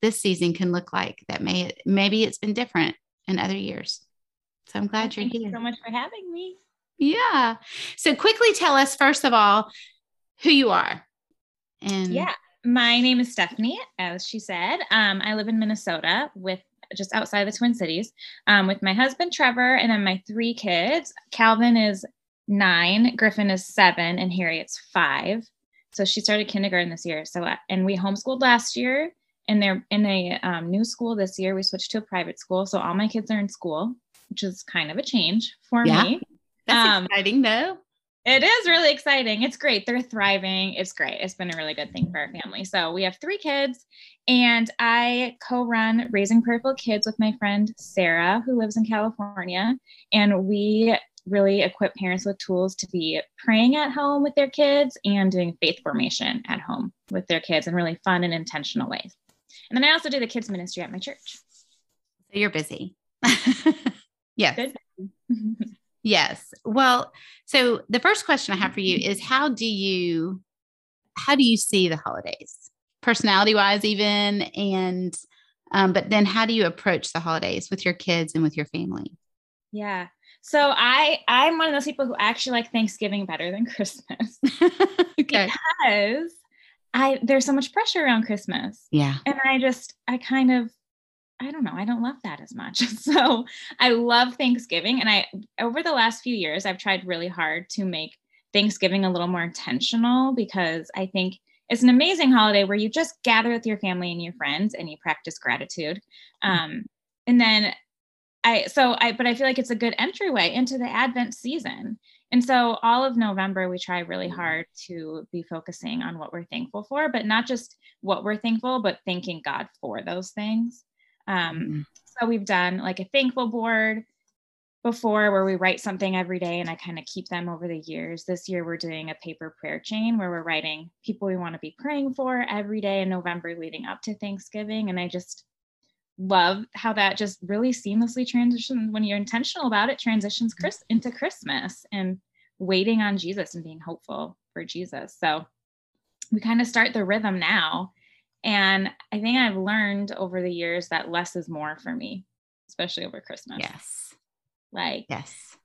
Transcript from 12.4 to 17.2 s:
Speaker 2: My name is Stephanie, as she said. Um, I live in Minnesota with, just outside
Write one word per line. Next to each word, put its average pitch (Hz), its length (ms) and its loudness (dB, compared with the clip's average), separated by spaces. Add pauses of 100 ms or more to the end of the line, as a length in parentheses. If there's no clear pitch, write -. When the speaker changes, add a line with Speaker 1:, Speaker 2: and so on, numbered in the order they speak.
Speaker 2:
My 240 360 4
name 247 200 4
is 240 120 -2
Stephanie, 226 480 -2 (180)
as 180 280 -6
she 226 140 -8
said. 180 400 -4 (100)
Um, 202 320 2
I 214 120 -2
live 214 140 -2
in 226 100 0
Minnesota 208 760 -2
with, 185 260 -6 (340)
just 190 200 -8
outside 208 320 -2